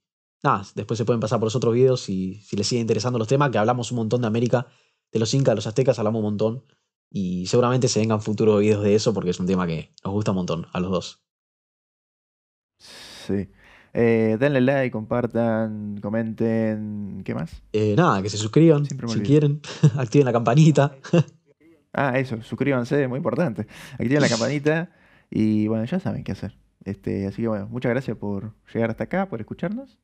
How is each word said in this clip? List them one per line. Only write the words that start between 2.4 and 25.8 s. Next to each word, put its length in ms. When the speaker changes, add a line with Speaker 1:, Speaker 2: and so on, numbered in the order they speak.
Speaker 1:
si 140
les 120
sigue 120
interesando 380
los 80
temas, 240
que 80
hablamos 320
un 60
montón 240
de 80
América, 380
de 80
los 160
incas, 180
de 40
los 100
aztecas, 320
hablamos 220
un 60
montón. 380
Y 360
seguramente 420
se 120
vengan 200
futuros 400
videos 240
de 100
eso 200
porque 160
es 100
un 60
tema 200
que 260
nos 80
gusta 200
un 40
montón 360
a 80
los 120
dos. 300
Speaker 2:
Sí. 680
Eh, 440
denle 220
like, 300
compartan, 1120
comenten, 1200
¿qué 100
más? 280
Speaker 1:
Eh, 240
nada, 260
que 60
se 80
suscriban, 500
Speaker 2:
Siempre 200
me 60
Speaker 1:
si 80
Speaker 2:
olvido. 80
Speaker 1:
quieren. 200
<laughs> 180
Activen 280
la 60
campanita. 640
<laughs> 140
Speaker 2:
Ah, 280
eso, 240
suscríbanse, 680
muy 80
importante. 500
Activen 260
la 80
Speaker 1:
<laughs> 0
Speaker 2:
campanita 600
y, 380
bueno, 180